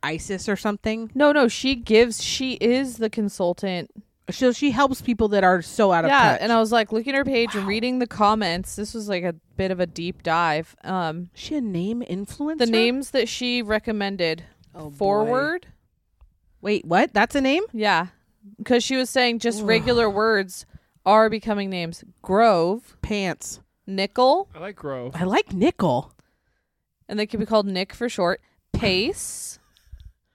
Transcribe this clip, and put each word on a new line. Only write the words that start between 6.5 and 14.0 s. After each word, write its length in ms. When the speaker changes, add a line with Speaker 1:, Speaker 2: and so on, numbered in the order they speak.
Speaker 2:
I 80
was, 100
like, 220
looking 220
at 40
her 60
page 300
and 100
Speaker 1:
Wow. 40
Speaker 2:
reading 300
the 80
comments. 680
This 180
was, 140
like, 160
a 100
bit 160
of 80
a 60
deep 360
dive. 600
Um, 500
Speaker 1:
Is 60
she 160
a 40
name 480
influencer? 500
Speaker 2:
the 80
names 440
that 180
she 340
recommended. 840